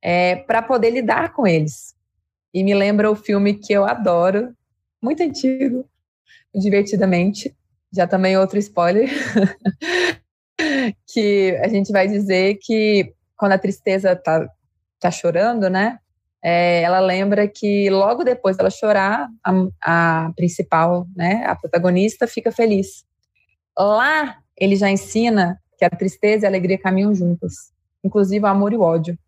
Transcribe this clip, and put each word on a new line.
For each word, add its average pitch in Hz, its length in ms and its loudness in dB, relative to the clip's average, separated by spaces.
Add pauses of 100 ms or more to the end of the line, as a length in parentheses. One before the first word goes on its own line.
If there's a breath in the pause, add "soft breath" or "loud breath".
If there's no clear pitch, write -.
é, 180 320 2
pra 226 260 -2
poder 233 300 0
lidar 247 420 -2
com 240 140 0
eles. 160 480 -2 (580)
E 190 100 -2
me 202 120 2
lembra 208 340 2
o 214 60 2
filme 202 400 0
que 208 180 -4
eu 202 120 2
adoro, 202 680 0 (480)
muito 311 220 -2
antigo, 262 640 -2 (680 soft breath)
Divertidamente, 196 1000 0 (380)
já 180 120 2
também 190 320 0
outro 190 220 0
spoiler, 202 500 0
<laughs> 277 2000 -4
que 202 560 0
a - 40 0
gente 202 240 0
vai 190 160 2
dizer 202 540 0
que 214 520 0 (240)
quando 196 160 2
a 190 40 2
tristeza 190 580 0
tá, 165 320 -2 (520)
tá 175 120 -2
chorando, 190 580 0
né, 208 300 -2 (440)
é, 175 380 2
ela 180 180 2
lembra 196 480 2
que 202 420 0
logo 202 340 2
depois 233 340 0
dela - 120 2
chorar, 214 600 -2 (140)
a, 170 840 0
a 165 100 -6
principal, 175 800 0
né, 185 300 -2
a - 100 -2
protagonista 180 720 0
fica 233 240 -4
feliz. 208 540 -2 (720)
Lá, 254 600 0 (200)
ele 196 180 2
já 196 140 2
ensina 196 680 0 (180)
que 185 80 2
a 175 40 4
tristeza 208 560 -2
e - 20 2
a - 20 2
alegria 185 280 0
caminham 196 380 0
juntas, 175 560 -4 (320)
inclusive 202 420 0
o - 20 4
amor 202 260 2
e 240 40 -2
o 214 40 2
ódio. 165 360 0 (100)